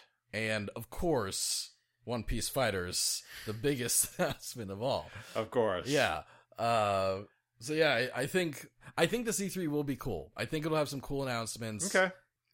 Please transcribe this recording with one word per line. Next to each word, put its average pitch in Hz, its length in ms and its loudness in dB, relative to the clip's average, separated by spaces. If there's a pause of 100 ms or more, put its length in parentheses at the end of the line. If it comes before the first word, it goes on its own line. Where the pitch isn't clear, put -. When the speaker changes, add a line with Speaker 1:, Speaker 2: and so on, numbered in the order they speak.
(340)
Speaker 1:
And, 107 420 -2
of 117 160 -10
course, - 800 0 (320)
One 113 200 -4
Piece 117 260 -2
Fighters, 98 760 0 (240)
the 110 60 -4
biggest 120 600 2
<laughs> - 60 -8
announcement 127 500 -2
of 98 140 -6
all. 110 260 0 (260)
Speaker 2:
Of 110 140 -2
course. 101 380 2
Speaker 1:
Yeah. 110 360 2 (360)
Uh, 101 600 4 (420)
so 120 120 -6
yeah, 139 420 4
I, 123 60 0
I 139 40 0
think, 170 420 0 (300)
I 165 80 6
think 226 200 0
the 220 80 0
C 196 160 -2
three 180 180 -4
will 147 160 0
be 139 140 -2
cool. 90 400 -4
I 110 80 -2
think 156 200 -2
it'll 156 120 2
have 147 100 2
some 139 140 -6
cool 139 220 -4
announcements. 113 680 -4
Speaker 2:
Okay. 185 200 6 (400)